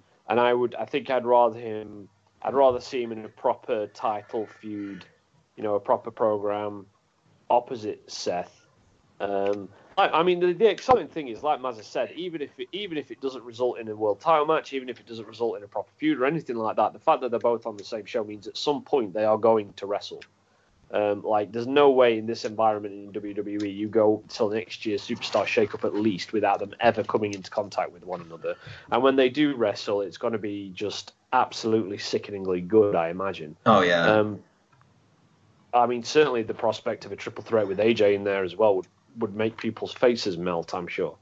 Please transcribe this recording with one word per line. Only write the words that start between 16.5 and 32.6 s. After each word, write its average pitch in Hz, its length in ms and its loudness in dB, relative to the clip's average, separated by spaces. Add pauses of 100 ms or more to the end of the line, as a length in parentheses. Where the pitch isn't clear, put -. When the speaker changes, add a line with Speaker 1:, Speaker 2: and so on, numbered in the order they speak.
Speaker 1:
like 110 200 -2
that, 107 160 2
the - 60 -18
fact 143 240 2
that 123 80 -2
they're 113 100 -2
both 117 240 0
on 107 140 -8
the 98 60 -16
same 107 200 -10
show 113 180 -4
means 104 240 -10
at 107 120 -12
some 143 240 -2
point 110 320 -2
they 107 100 0
are 110 140 4
going 107 360 4
to - 120 -12
wrestle. 95 360 -6 (680)
Um, 104 300 0
like, 107 280 0
there's 117 160 -6
no 139 240 6
way 123 280 6
in 110 80 -6
this 113 180 -6
environment 107 500 0
in 101 160 -16
W 101 240 -10
W 104 300 -6
E 101 60 -4
you 101 180 -6
go 107 400 4
till 110 220 -2
next 110 340 -6
year's 104 160 -2
Superstar 113 440 -2
Shakeup 107 400 0
at 101 100 -2
least 104 380 -2
without 101 260 2
them 101 200 -8
ever 113 240 4
coming 104 300 -2
into 95 180 -12
contact 92 420 -4
with 87 120 -20
one 90 160 -8
another. 82 340 -8 (380)
And 117 100 2
when 135 140 6
they 131 140 6
do 143 260 0
wrestle, 101 460 0
it's 90 160 -8
gonna 113 200 -2
be 101 360 -8
just - 400 -8 (180)
absolutely 110 640 0
sickeningly 95 640 -4